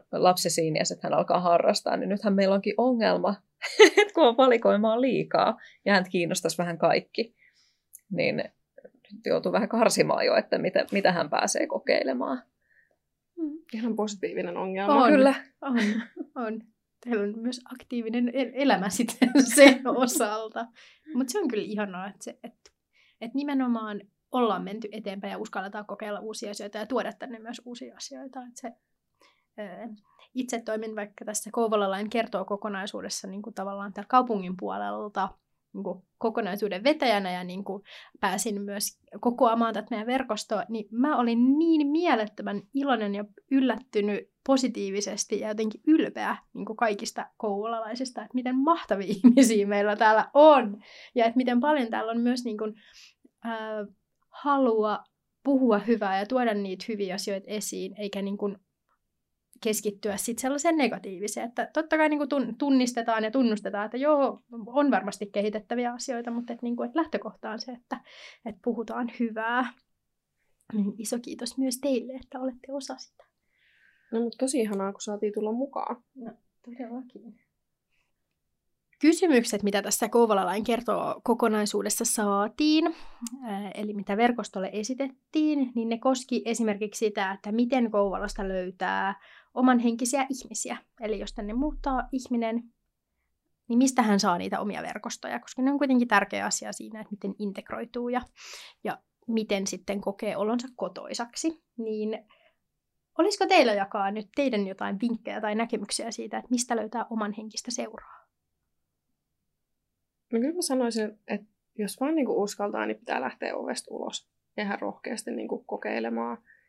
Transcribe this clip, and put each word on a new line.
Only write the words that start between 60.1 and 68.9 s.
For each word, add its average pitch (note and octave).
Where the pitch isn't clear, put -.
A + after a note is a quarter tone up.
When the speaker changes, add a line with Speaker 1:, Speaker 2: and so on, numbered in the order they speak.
Speaker 2:
sit A#3
sellaiseen D4
negatiiviseen, G#3+
että -
totta D#4
kai D#4
niinku D4
tun-, B3
tunnistetaan A#3+
ja A3
tunnustetaan, G#3+
että A3
joo, C#4
on C#4
varmasti G3
kehitettäviä G#3+
asioita, A#3+
mutta A#3+
et A#3
niinku, A#3+
et A#3+
lähtökohta A3+
on A3
se, B3+
että, A#3+
et G#3+
puhutaan A#3